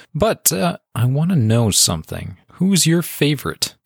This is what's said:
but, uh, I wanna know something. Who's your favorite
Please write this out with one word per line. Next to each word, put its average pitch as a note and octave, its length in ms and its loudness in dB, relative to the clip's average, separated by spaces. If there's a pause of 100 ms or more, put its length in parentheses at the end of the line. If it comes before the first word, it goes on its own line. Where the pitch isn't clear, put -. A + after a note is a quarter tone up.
(160)
but, G3 360 -2
uh, F3+ 260 -2 (180)
I A#2 100 0
wanna D#3 300 0
know A2+ 360 2
something. F2+ 680 -2 (160)
Who's F3+ 320 2
your E3 160 2
favorite - 720 -2 (100)